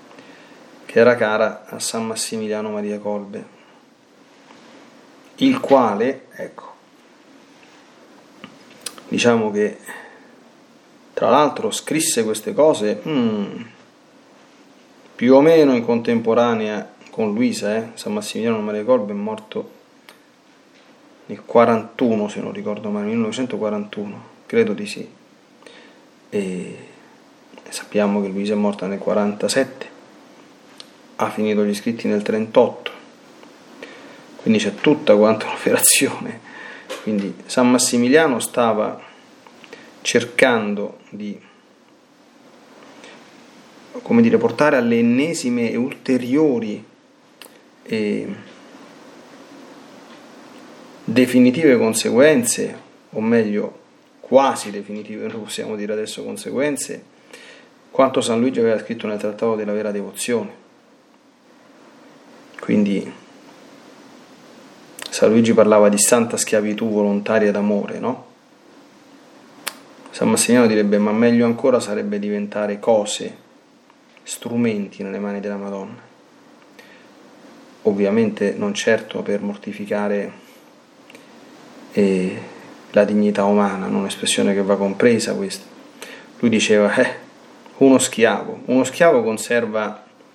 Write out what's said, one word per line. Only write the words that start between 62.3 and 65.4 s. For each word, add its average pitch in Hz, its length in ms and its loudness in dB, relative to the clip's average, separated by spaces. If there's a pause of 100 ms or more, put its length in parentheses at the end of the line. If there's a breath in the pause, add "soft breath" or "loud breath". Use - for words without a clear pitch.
Quindi 104 520 0 (2000)
San - 200 2
Luigi 113 220 4